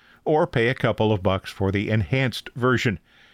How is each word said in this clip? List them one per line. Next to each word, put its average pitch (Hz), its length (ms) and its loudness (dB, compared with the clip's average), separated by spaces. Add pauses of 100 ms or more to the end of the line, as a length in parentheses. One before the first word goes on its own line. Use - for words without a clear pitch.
(260)
or 160 200 2
pay 117 220 0
a 131 80 0
couple 110 380 0
of 95 100 -2
bucks 95 260 0
for 95 220 -2
the 101 180 -2
enhanced 113 640 -2
version. 120 440 0 (340)